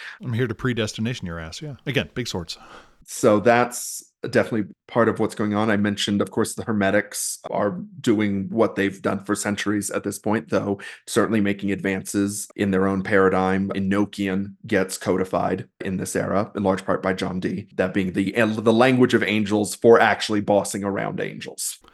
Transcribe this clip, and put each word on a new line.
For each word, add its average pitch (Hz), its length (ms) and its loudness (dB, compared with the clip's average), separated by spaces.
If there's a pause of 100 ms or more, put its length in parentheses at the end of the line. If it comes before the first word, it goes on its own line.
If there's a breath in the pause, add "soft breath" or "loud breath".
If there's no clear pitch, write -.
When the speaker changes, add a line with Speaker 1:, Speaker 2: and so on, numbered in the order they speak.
(200 loud breath)
Speaker 1:
I'm 123 120 -6
here 117 160 0
to 110 60 -6
predestination 110 720 -4
your 85 120 -8
ass, 82 240 -12
yeah. 147 140 -12 (100)
Again, 127 260 -2
big 123 140 -6
swords. - 320 -8 (460 loud breath)
Speaker 2:
So 107 340 4
that's 120 640 2 (280)
definitely 110 440 0 (140)
part 113 200 2
of 107 120 0
what's 107 140 -2
going 104 200 -2
on. 107 160 2
I 104 60 2
mentioned, 101 440 0
of 101 120 -2
course, 110 220 -2
the 101 100 -10
Hermetics 104 720 0 (120)
are 98 300 -2 (200)
doing 104 500 0
what 110 240 0
they've 98 260 -2
done 101 240 -2
for 104 120 -2
centuries 101 540 -2
at 104 120 -4
this 101 160 -6
point, 110 300 -2
though 101 320 -2 (260 loud breath)
certainly 107 340 2
making 101 300 -2
advances 98 840 -2
in 98 160 0
their 95 160 2
own 98 140 0
paradigm. 95 680 2
Enochian 98 840 -2 (120)
gets 95 320 0
codified 92 680 -2 (160)
in 95 140 -4
this 92 180 -4
era, 101 400 0
in 104 60 -2
large 95 220 0
part - 180 -2
by 95 100 2
John 92 260 -4
Dee, 92 380 -4
that 95 180 0
being 95 180 0
the, 98 200 0
the 110 400 2
language 123 420 6
of 110 80 4
angels 104 540 0
for 117 240 8
actually 107 400 2
bossing 101 420 0
around 101 380 -4
angels. - 580 -10 (160 loud breath)